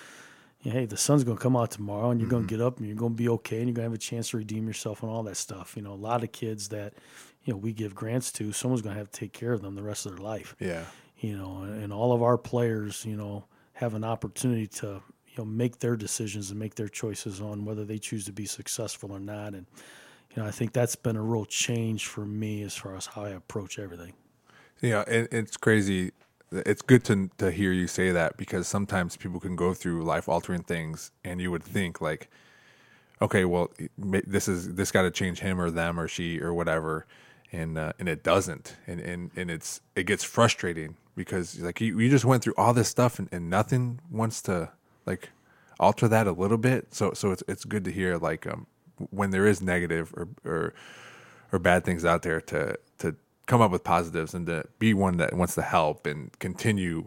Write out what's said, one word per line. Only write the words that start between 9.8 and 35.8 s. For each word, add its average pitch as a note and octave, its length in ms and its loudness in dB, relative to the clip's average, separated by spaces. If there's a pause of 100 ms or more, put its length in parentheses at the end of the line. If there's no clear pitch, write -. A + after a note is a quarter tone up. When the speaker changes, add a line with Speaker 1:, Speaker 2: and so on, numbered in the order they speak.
Speaker 1:
rest G#2 240 -8
of F#2 100 -10
their F#2+ 80 -12
life. G#2 340 -8
Speaker 2:
Yeah. E2+ 260 -4 (360)
Speaker 1:
You G#2 160 -6
know, F#2+ 260 -10
and, G#2 220 -8
and G2+ 80 -8
all A#2 200 4
of A#2+ 100 4
our A#2+ 160 8
players, A2+ 680 -2
you G#2+ 100 -6
know, G#2 280 -8 (300)
have A#2 200 -4
an G#2+ 80 -4
opportunity A2+ 640 -2
to, - 200 -10 (420)
you - 100 -20
know, A#2 60 -6
make A#2 340 -2
their A#2+ 180 0
decisions G#2 540 -6
and G#2 80 -8
make G#2+ 160 -8
their G#2+ 140 -6
choices G2+ 520 -8
on G#2 240 -6
whether G#2+ 200 -6
they G#2+ 140 -6
choose G#2 260 -6
to G#2 80 -12
be G2+ 140 -8
successful - 680 -8
or G2 80 -10
not. G#2 340 -8
And, F#2 120 -14 (680)
you A2 80 -4
know, G#2+ 60 -4
I - 20 -4
think A2 220 -4
that's A#2+ 240 2
been A2+ 200 0
a G#2+ 60 -2
real A2 220 0
change A2+ 600 0
for - 180 -8
me G#2+ 380 -4
as G2+ 120 -8
far F#2+ 220 -10
as F#2+ 100 -8
how G#2 180 -10
I G#2 60 -6
approach F#2+ 480 -8
everything. F2 360 -12 (680)
Speaker 2:
Yeah, G#2+ 260 4
and A#2 240 4
it's A2+ 260 -2
crazy. G2 540 4 (400)
It's - 320 0
good B2 220 8
to, G2 340 2
to F#2+ 140 2
hear F#2 200 2
you F#2 140 2
say F#2 260 2
that, E2 240 2
because F2+ 320 -4
sometimes G2 480 0
people F2+ 240 -8
can F#2 160 -6
go F2 180 2
through E2+ 300 -4
life-altering E2+ 600 0
things, D#2+ 460 -6 (140)
and F2+ 160 -6
you F2+ 120 -2
would E2 120 -4
think, F#2 360 -2
like, D#2 280 -4 (920)
"Okay, G#2 220 6
well, F2 260 2 (260)
ma-, F#2+ 300 0
this G2 220 0
is, F2+ 260 -2
this F#2+ 180 0
gotta F#2 180 4
change F2+ 300 -2
him F#2 200 0
or E2+ 100 2
them E2+ 280 0